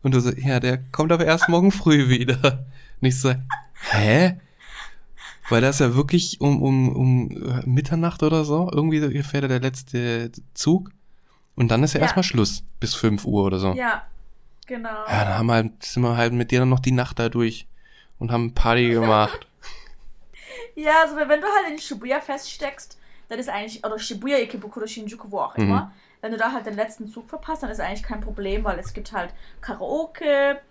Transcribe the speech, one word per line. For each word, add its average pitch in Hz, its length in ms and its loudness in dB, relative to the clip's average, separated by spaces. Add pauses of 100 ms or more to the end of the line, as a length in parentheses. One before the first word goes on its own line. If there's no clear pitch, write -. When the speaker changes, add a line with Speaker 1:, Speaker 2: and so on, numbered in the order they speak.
Speaker 1:
Und 135 120 4
du 123 60 8
so, 123 120 2
„Ja, 131 280 0
der 127 180 0 (140)
kommt 160 200 2
aber 170 140 4
erst 160 220 4
morgen 180 240 6
früh 147 360 6
wieder.“ 127 580 2 (340)
Und 131 80 2
ich 127 120 2
so, 131 120 2 (600)
„Hä?“ 127 440 4 (1120)
Weil 117 140 4
das 139 180 2
ja 123 160 4
wirklich 147 440 2
um, 139 220 2
um, 131 320 4
um, 127 360 2
äh, - 360 -4
Mitternacht 165 560 0
oder 156 220 4
so, 160 280 0
irgendwie 156 280 2 (240)
fährt 143 180 -2
ja 135 60 -2
der 127 120 0
letzte 120 680 -4 (240)
Zug. 180 360 2 (680)
Und 117 160 2
dann 120 100 4
ist 151 120 2
ja - 60 -2
Speaker 2:
Ja. - 60 4
Speaker 1:
erstmal 185 160 2
Schluss, 113 400 0 (160)
bis - 160 -4
fünf 104 300 0
Uhr 101 200 2
oder 95 140 0
so. 95 160 0
Speaker 2:
Ja, 233 300 -2 (600)
genau. 226 240 -10 (180)
Speaker 1:
Ja, 104 160 0
dann 98 140 -2
haben 113 80 0
wir 117 80 2
halt, 110 300 -2
sind 123 200 -2
wir 117 120 2
halt 117 180 2
mit 120 180 0
dir 123 80 4
dann 127 80 4
noch 127 100 4
die 127 140 0
Nacht 123 260 -2
da 117 100 0
durch 113 380 -2 (540)
und 117 100 -6
haben 117 240 -2
Party 120 360 4
gemacht. 110 640 2
Speaker 2:
<laughs> - 40 -20 (1160)
Ja, 302 180 0 (100)
also 302 140 0
wenn 302 240 2
du 381 60 -4
halt 381 260 0
in 311 60 -10
Shibuya 247 420 -4
feststeckst, - 800 -10 (300)
dann 226 100 -8
ist 247 100 -8
eigentlich, 220 360 -10
oder 214 140 -6
Shibuya, 247 400 -2
Ikebukuro, 220 480 -6
Shinjuku, 220 440 -14
wo 196 100 -6
auch 117 160 -6
Speaker 1:
Mhm. 107 80 0
Speaker 2:
immer, - 280 0 (280)
wenn 220 120 -8
du 220 60 -8
da 233 140 0
halt 220 140 -8
den 208 80 -8
letzten 220 340 -6
Zug 233 200 -18
verpasst, 311 340 -10
dann 254 80 -8
ist 214 100 -8
eigentlich 185 220 -6
kein 220 180 -6
Problem, 208 440 -4
weil 185 140 -2
es - 140 -10
gibt - 200 -12
halt 175 200 -6 (280)
Karaoke 277 1000 -2 (100)